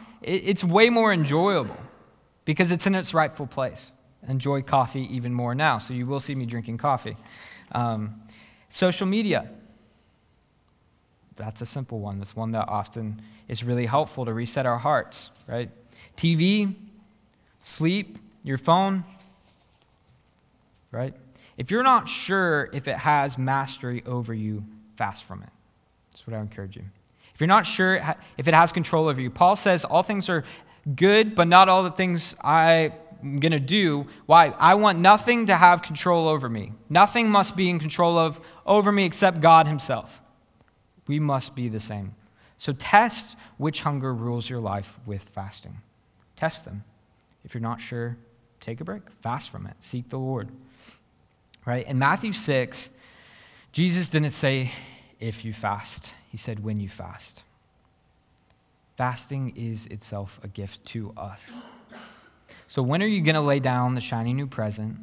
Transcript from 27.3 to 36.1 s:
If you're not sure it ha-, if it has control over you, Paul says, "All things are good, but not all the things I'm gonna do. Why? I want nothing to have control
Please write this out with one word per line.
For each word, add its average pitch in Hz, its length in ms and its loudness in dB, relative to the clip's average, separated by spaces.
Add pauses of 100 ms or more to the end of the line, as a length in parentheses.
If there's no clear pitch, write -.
If - 60 -4
you're 156 80 2
not 196 180 6
sure 185 300 2
it - 60 -2
ha-, 151 140 -4 (200)
if 139 100 -4
it 165 80 6
has 165 160 8
control 160 380 0
over 135 120 -2
you, 123 100 -6
Paul 185 260 4
says, 180 280 2
"All 170 180 2
things 202 260 -4
are 165 160 -2 (500)
good, 208 400 4
but 170 140 4
not 185 200 10
all 190 140 4
the 180 80 -2
things 180 520 -4
I'm 160 500 4 (460)
gonna 156 200 2
do. 147 480 0 (200)
Why? 147 220 10 (100)
I 170 160 8
want 202 240 4
nothing 214 480 6
to 190 100 4
have 175 240 8
control 165 480 0